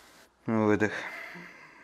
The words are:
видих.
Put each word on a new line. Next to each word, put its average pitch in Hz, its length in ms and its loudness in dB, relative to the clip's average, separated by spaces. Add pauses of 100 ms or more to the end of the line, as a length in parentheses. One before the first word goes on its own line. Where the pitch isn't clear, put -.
(480)
видих. 107 440 4 (920)